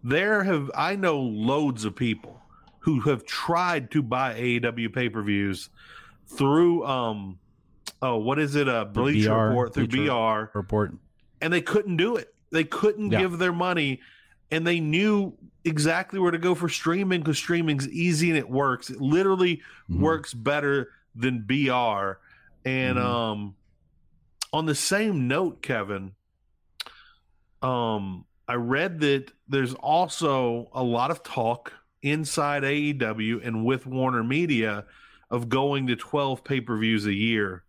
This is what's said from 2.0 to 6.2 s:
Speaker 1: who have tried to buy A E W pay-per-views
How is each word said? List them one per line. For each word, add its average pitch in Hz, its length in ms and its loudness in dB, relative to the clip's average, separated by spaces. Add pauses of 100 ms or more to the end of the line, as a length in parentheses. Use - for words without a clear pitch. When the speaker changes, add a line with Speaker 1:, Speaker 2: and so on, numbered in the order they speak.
Speaker 1:
who 147 220 2
have 131 240 0
tried 170 680 -2
to 151 100 2
buy 127 320 0
A 113 100 -6
E 120 160 2
W 117 300 -2
pay-per-views 101 800 -2 (560)